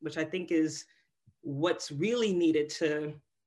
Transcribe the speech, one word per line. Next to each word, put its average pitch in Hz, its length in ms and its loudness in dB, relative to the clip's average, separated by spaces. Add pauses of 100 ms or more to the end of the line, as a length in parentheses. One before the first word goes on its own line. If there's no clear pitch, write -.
which 156 160 -6
I 156 80 0
think 175 260 -4
is 156 320 2 (560)
what's 156 500 -2
really 208 440 0
needed 156 380 4
to 151 420 -2 (340)